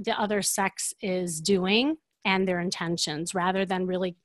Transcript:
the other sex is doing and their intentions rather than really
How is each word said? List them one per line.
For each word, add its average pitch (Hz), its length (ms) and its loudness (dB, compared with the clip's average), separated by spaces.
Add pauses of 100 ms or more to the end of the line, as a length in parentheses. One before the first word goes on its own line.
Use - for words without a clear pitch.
the - 160 -2
other 208 220 0
sex - 580 -2
is 180 420 -2
doing 202 560 4 (280)
and 190 220 2
their 180 120 0
intentions 170 720 -4
rather 185 320 2
than 185 220 -2
really 185 380 -2